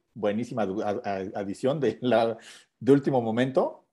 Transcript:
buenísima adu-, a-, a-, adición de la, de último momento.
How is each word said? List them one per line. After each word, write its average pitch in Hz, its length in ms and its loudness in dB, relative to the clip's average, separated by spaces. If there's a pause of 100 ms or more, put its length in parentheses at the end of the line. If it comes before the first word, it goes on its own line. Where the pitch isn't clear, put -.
(140)
buenísima 110 520 -2
adu-, 98 180 -4
a-, 104 260 -4
a-, 98 300 -6
adición 127 400 -2
de 120 220 0
la, 113 360 2 (420)
de 113 120 4
último 139 300 4
momento. 131 720 0